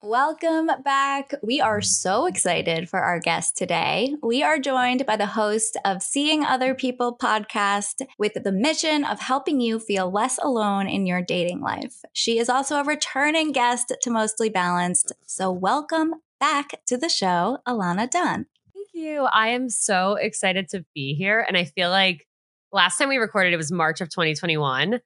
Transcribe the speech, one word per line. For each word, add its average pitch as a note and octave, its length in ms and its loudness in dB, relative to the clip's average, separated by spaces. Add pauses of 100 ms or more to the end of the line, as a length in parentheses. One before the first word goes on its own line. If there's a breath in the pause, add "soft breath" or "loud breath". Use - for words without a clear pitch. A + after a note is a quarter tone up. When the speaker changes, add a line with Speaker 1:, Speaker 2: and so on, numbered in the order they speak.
Speaker 1:
Welcome D#4+ 680 2 (140)
back. C#4 580 0
We B3 180 0
are G#3+ 220 2
so G3+ 440 0
excited E3 640 0
for F#3+ 120 -2
our F3 180 0
guest E3+ 380 -2
today. F3 680 0
We A#3 220 0
are D4+ 160 2
joined B3+ 440 0
by A3 120 0
the G#3 100 0
host G#3+ 580 -2
of F#3+ 160 0
Seeing D4 440 0
Other C4 320 0
People B3 420 -2
podcast G#3 880 -2 (100)
with G#3 180 0
the - 180 -2
mission D4+ 520 2
of G#3 160 -4
helping C4+ 400 0
you A3+ 200 0
feel F#3+ 300 0
less G#3+ 300 0
alone G#3 480 0
in G3 180 0
your F3+ 160 0
dating F3 380 -2
life. - 420 -6 (100)
She A#3 260 0
is A#3 100 0
also C4+ 280 0
a C#4+ 80 0
returning D4+ 680 0
guest B3 500 0
to B3 100 -2
Mostly A3 380 0
Balanced. F3+ 640 0 (140)
So F#3+ 240 -2
welcome C#4 640 0 (240)
back C#4+ 480 -2
to B3 100 0
the C#4+ 120 -2
show, F#3 580 2
Alana G#3 420 -2
Dunn. E4+ 380 0 (260)
Speaker 2:
Thank G4+ 220 -16
you. D#4 300 -4
I A3 240 4
am B3 200 0
so G3 460 0
excited F#3+ 540 -2
to F#3 160 -8 (100)
be C#3 200 -4
here. G3+ 320 0
And F#3+ 100 0
I F3 80 2
feel F3 260 -2
like F#3 380 0 (420)
last F#3 260 4
time C#4+ 120 2
we C#4 80 2
recorded, G3+ 360 2
it E3+ 60 0
was D#3+ 140 -4
March D#3+ 280 0
of F3 80 -6
twenty D#3+ 280 0
twenty-one. D3+ 680 0